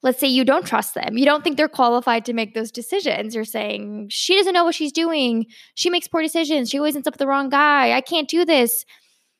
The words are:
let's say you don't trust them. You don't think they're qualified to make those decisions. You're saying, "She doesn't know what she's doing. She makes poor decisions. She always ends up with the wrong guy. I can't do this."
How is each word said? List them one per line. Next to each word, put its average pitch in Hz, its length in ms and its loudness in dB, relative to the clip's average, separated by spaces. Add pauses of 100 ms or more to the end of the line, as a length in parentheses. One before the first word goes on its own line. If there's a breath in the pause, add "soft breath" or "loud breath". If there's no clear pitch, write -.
let's 254 160 0
say 285 80 2
you 254 180 4
don't 277 220 2
trust 214 260 -2
them. - 240 -4
You 269 80 4
don't 294 180 4
think 294 140 -2
they're 302 100 4
qualified 240 580 0
to 247 80 -4
make 220 200 -4
those 220 180 -6
decisions. 240 640 -4
You're 220 120 -4
saying, 208 680 -8
"She - 240 0
doesn't 381 180 2
know 349 120 4
what 330 100 0
she's 302 160 -4
doing. 269 560 0 (260 loud breath)
She - 160 -2
makes 349 180 -2
poor 330 140 -2
decisions. 311 480 -2
She 277 80 -4
always 294 180 0
ends 285 120 -6
up 285 80 -6
with - 40 -20
the 277 60 0
wrong 277 240 0
guy. 285 440 4
I 262 80 2
can't 311 280 -4
do 339 160 2
this." 254 400 2 (540 soft breath)